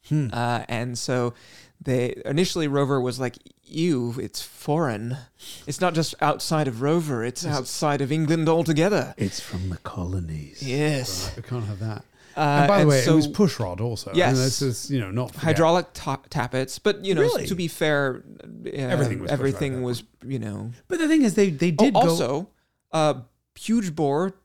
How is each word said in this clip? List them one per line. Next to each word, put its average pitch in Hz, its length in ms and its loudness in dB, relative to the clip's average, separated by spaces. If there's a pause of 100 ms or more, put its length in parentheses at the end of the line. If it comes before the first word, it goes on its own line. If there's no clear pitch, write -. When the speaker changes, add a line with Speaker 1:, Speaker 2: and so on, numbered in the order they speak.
Speaker 1:
Hmm. 151 240 0
Speaker 2:
Uh, 120 340 -2
and 120 300 -4
so 120 380 -2 (480)
they, 123 320 0 (100)
initially 160 440 0
Rover 139 320 2
was 123 200 -2
like, 123 160 -4 (280)
"Ew, 131 540 0
it's - 220 -8
foreign. 127 760 -2 (500)
It's - 140 -6
not 180 140 2
just 160 280 0
outside 151 460 0
of 113 120 -6
Rover, 147 440 0
it's 123 200 -6
Speaker 1:
It's 151 80 -2
Speaker 2:
outside 143 480 -2
of 135 120 -2
England 160 360 2
altogether." 160 720 2
Speaker 1:
It's - 220 -4
from 92 280 -8
the 87 100 -4
colonies. 85 840 -6
Speaker 2:
Yes. 139 640 -2
Speaker 1:
Right, - 120 -8
we 117 40 -12
can't 123 240 -4
have 101 140 -6
that. 107 240 -6 (320)
Speaker 2:
Uh, 147 40 -4
Speaker 1:
And 143 280 4
by 202 80 6
the 190 60 6
Speaker 2:
and 151 60 6
Speaker 1:
way, 139 120 6
it 120 40 0
Speaker 2:
so 160 120 6
Speaker 1:
was 151 100 6
push 156 340 2
rod 90 200 -4
also. 113 300 -6
I - 40 -10
mean, 170 40 4
Speaker 2:
Yes. 135 200 4
Speaker 1:
this 131 240 0
is, 127 280 -4
you 135 100 0
know, 95 100 -6
not 120 220 -4
forget. - 120 -10
Speaker 2:
Hydraulic 165 480 4
ta-, - 380 -6
tappets, 131 480 -4
but, 202 260 0
you 190 100 0
know, 349 80 4
Speaker 1:
Really? 480 240 2
Speaker 2:
to 196 100 -2
be 175 120 -2
fair, 143 540 0 (200)
uh, - 280 -12
Speaker 1:
Everything 131 500 0
was - 100 -6
push - 0 -
rod 143 40 2
at 131 60 -2
Speaker 2:
everything 135 360 0
Speaker 1:
that 127 60 -4
Speaker 2:
was, 120 200 -4
Speaker 1:
point. - 300 -14
Speaker 2:
you 131 60 -4
know. 107 320 -8 (180)
Speaker 1:
But 349 120 -2
the 311 80 2
thing 311 140 6
is, 208 120 4
they, 196 160 4
they 165 220 2
Speaker 2:
Oh, 196 120 6
Speaker 1:
did 262 100 4
go 196 60 6
Speaker 2:
also, 160 480 2 (440)
uh, 151 220 2 (440)
huge 214 380 0
bore 160 480 0